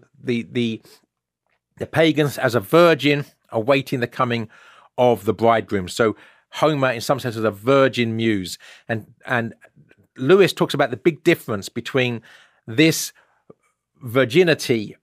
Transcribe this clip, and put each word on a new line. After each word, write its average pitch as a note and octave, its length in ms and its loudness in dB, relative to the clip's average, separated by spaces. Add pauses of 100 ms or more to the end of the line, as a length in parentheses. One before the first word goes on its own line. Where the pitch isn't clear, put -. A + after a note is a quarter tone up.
(200)
the, A#2+ 300 -6
the, A#2 320 -4 (960)
the - 80 -8
pagans D3+ 540 0
as B2+ 160 0
a A#2+ 40 2
virgin D3 640 2 (260)
awaiting C3+ 480 0
the A#2+ 80 -4
coming A#2+ 420 -4 (480)
of A#2 280 2
the A2 80 0
bridegroom. G#2 560 0
So A2 260 0 (380)
Homer, C#3 380 0
in A2+ 100 -6
some C#3 180 -2
sense, A#2 160 -8
is A2 80 -6
a G#2+ 80 0
virgin A#2 640 0
muse. G#2+ 420 -2 (320)
And, A2+ 240 -8 (140)
and A#2 260 -4 (640)
Lewis E3+ 360 4
talks - 200 -2
about C#3 160 0
the A#2+ 80 -8
big D#3 260 -2
difference A2+ 460 -2
between B2 540 -4 (420)
this D3+ 480 0 (880)
virginity C3 1000 0